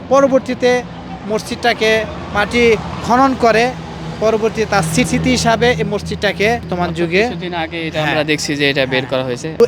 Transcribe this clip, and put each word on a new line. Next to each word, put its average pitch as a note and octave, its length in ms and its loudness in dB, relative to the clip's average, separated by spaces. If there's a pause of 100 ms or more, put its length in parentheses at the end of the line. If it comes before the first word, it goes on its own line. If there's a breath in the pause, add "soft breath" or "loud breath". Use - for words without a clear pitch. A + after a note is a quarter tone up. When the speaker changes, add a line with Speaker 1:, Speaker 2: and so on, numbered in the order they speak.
Speaker 1:
পরবর্তীতে B3 720 2 (460)
মসজিদটাকে A3 760 0 (280)
মাটি A3 440 2 (300)
খনন C4 320 4
করে, A#3 320 4 (480)
পরবর্তীতে A3 500 0
তার G3 140 2
স্মৃতি B3 460 0
হিসাবে A#3 420 2
এই A#3 120 0
মসজিদটাকে G#3 800 -2
বর্তমান F3 300 -4
যুগে E3+ 300 0
Speaker 2:
কিছুদিন F3+ 300 -4
আগে E3 340 -4
এটা D#3 120 -4
Speaker 1:
হ্যাঁ। D3+ 120 0
Speaker 2:
আমরা D3 120 0
দেখছি D3+ 320 -2
যে C#3+ 140 2
এটা C3+ 160 2
বের B2+ 140 0
Speaker 1:
হ্যাঁ। C3 100 -4
Speaker 2:
করা C3 140 -2
হয়েছে। C3 340 -6
Speaker 1:
তো A#3 100 6